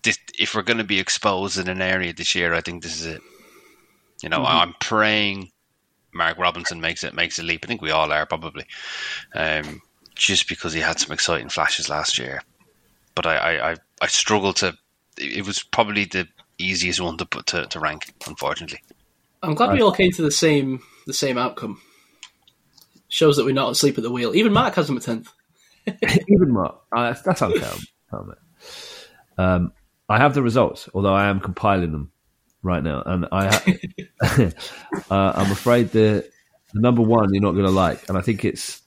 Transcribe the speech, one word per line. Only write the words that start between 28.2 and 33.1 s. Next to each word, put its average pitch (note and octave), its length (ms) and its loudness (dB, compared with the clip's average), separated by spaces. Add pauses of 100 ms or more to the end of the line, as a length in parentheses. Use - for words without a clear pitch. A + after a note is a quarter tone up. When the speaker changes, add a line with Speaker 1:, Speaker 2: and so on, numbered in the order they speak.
Speaker 3:
it? - 60 -20 (1000)
Um, F#2 340 2 (380)
I G#2+ 80 4
have C3+ 160 6
the C#3+ 80 2
results, A#2 520 2
although G2 200 2
I G2+ 160 4
am G2 100 0
compiling F#2 520 0
them D2 200 -6 (520)
right F2 200 0
now, D2+ 220 -2
and F2+ 260 -2